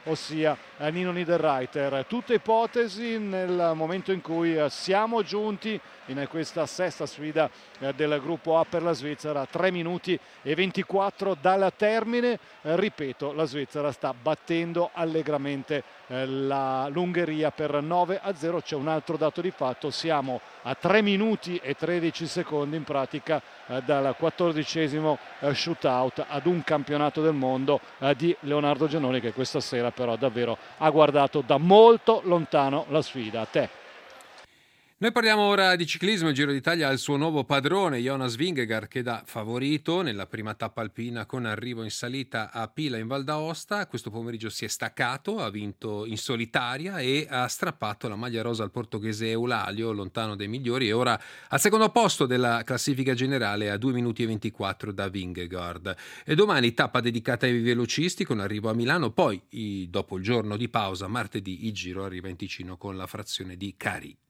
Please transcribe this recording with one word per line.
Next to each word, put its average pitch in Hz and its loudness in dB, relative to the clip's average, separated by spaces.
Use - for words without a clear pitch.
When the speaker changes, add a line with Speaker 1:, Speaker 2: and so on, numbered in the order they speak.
Speaker 1:
ossia, 156 0
eh, 147 -2
Nino 180 -2
Niederreiter. 147 0
Tutte 240 -2
ipotesi 226 0
nel 180 0
momento 175 -2
in 180 -2
cui, 165 0
eh, 151 2
siamo 214 0
giunti 208 -4
in 135 -6
questa 160 -4
sesta 165 -4
sfida, 151 0
eh, 135 -2
del 147 0
gruppo 160 2
A 165 6
per 165 -2
la 170 2
Svizzera, 143 -4
tre 180 2
minuti 175 -2
e 143 -2
ventiquattro 190 0
dal 185 4
termine. 226 0
Eh, 160 0
ripeto, 147 -2
la 156 0
Svizzera 143 -4
sta 135 -4
battendo 165 -2
allegramente, 147 -2
eh, 131 -4
la, 135 -2
l'Ungheria 156 0
per 147 -2
nove 175 2
a 196 -4
zero. 165 -2
C'è - -6
un 139 -2
altro 156 -2
dato 156 0
di 180 -2
fatto: 143 -4
siamo 135 -2
a 131 -4
tre 196 4
minuti 202 0
e 139 -4
tredici 165 -2
secondi 151 -4
in 151 -6
pratica, 139 -2
eh, 127 -4
dal 139 2
quattordicesimo, 156 0
eh, 143 2
shootout 131 0
ad 143 -6
un 175 2
campionato 147 0
del 160 4
mondo, 131 2
eh, 139 4
di 160 2
Leonardo 147 2
Giannoni, 135 0
che 117 -2
questa 131 -2
sera 120 -2
però 120 -2
davvero 117 0
ha 156 6
guardato 143 6
da 139 4
molto 220 10
lontano 151 2
la 151 4
sfida. 113 -4
A 110 -4
te. 135 0
Speaker 2:
Noi 226 0
parliamo 220 4
ora 196 6
di 170 0
ciclismo. 175 0
Il 143 4
Giro 143 2
d'Italia 151 0
ha 135 4
il 127 2
suo 143 0
nuovo 147 0
padrone, 143 2
Jonas 127 -2
Vingegaard, 120 -2
che - -6
da 117 -6
favorito 139 -2
nella 104 -4
prima 107 -8
tappa 113 -6
alpina 113 -8
con 127 -6
arrivo 113 -4
in 104 -8
salita 123 -6
a 113 -6
Pila 143 -4
in 110 -6
Val 139 -4
d'Aosta. 156 -4
Questo - -8
pomeriggio 113 -8
si - -8
è 104 -6
staccato, 135 -4
ha 113 -4
vinto 104 -8
in 110 -6
solitaria 131 -4
e 139 0
ha 123 -2
strappato 120 -6
la 104 -6
maglia 117 -6
rosa 113 -2
al 98 -4
portoghese 110 -6
Eulalio, 113 -2
lontano 104 -6
dai 101 -6
migliori, 123 -2
e 104 2
ora 120 2
al 139 2
secondo 214 4
posto 208 4
della 120 2
classifica 131 0
generale 113 0
a 101 -2
due 127 0
minuti 120 0
e 113 2
ventiquattro 104 -4
da 98 -4
Vingegaard. 90 -8
E 151 0
domani 151 4
tappa 127 2
dedicata 120 0
ai 123 2
velocisti 123 0
con 113 -2
arrivo 104 -4
a 110 -2
Milano, 120 2
poi 113 2
i, 98 -6
dopo 95 -4
il 92 -6
giorno 107 0
di 120 -4
pausa, 95 -2
martedì 101 -6
il 107 -4
Giro 92 -8
arriva 92 -10
in 87 -10
Ticino 92 -12
con 98 -10
la 92 -8
frazione 95 -10
di 98 -8
Cari. - -8